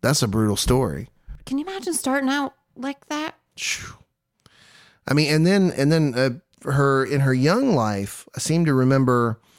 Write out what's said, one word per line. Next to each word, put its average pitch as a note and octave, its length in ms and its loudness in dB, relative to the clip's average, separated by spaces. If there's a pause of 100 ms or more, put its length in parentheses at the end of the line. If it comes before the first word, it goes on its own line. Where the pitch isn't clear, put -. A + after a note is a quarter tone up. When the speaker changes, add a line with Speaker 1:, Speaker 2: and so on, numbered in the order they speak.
Speaker 1:
that's C#3 200 0
a B2 60 0
brutal G#2 280 0
story. A2+ 540 -2 (360)
Speaker 2:
Can C4+ 120 -6
you D4+ 80 -6
imagine F#4+ 280 -8
starting C4+ 360 -2
out C#4 240 -2 (220)
like C4+ 320 -12
that? D4+ 280 -8 (220)
Speaker 1:
Phew. - 380 -8 (1120)
I C3+ 60 -2
mean, D3+ 200 2
and D#3+ 120 4
then, F#3+ 300 4
and C#3 160 2
then, D#3 240 2
uh, C3 140 2 (400)
her, C#3 360 2
in C#3 160 0
her C3 120 2
young F#3 420 2
life, G#2+ 600 -4
I - 40 -10
seem E3 260 0
to D3 80 2
remember B2+ 680 2 (200)